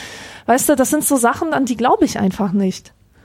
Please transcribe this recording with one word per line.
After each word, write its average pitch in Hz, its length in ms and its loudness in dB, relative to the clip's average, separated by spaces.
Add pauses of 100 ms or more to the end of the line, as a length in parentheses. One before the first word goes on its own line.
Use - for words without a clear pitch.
(480)
weißt 262 200 2
du, 302 80 6
das 254 140 2
sind 302 160 0
so 285 100 0
Sachen, 269 380 0
an 269 120 0
die 226 120 -4
glaube 320 260 2
ich - 160 -2
einfach 196 320 -2
nicht. 190 400 -2 (340)